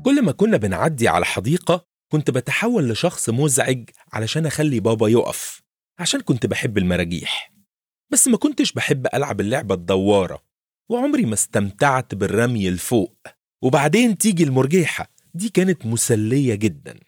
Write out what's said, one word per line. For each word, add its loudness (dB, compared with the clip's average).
كل 4
ما 2
كنا 2
بنعدي 0
على 4
حديقة، -2
كنت 0
بتحول -2
لشخص -2
مزعج 0
علشان -4
أخلي 0
بابا 2
يقف، 0
عشان -2
كنت -2
بحب -2
المراجيح. -2
بس 2
ما 4
كنتش 0
بحب -2
ألعب -2
اللعبة -2
الدوارة، 2
وعمري 0
ما -2
استمتعت 0
بالرمي 0
لفوق. -2
وبعدين 2
تيجي 2
المرجيحة، 0
دي -6
كانت 0
مسلية 0
جدًا. -4